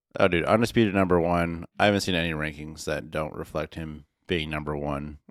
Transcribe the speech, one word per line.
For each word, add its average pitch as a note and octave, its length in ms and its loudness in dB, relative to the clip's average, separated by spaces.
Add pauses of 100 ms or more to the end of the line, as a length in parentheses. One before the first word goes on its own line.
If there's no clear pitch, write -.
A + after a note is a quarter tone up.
(200)
Oh, G2 80 6
dude, F2 160 2
undisputed G#2+ 500 4
number F#2 260 4
one. E2+ 440 0 (160)
I G2+ 60 4
haven't G2+ 160 4
seen F#2+ 120 0
any E2+ 200 0
rankings D2+ 500 -8
that D2+ 260 -6
don't D#2 240 -4
reflect D2+ 400 -8
him D#2 300 -10 (240)
being D#2+ 200 -2
number D2+ 280 -4
one D2 420 -6 (120)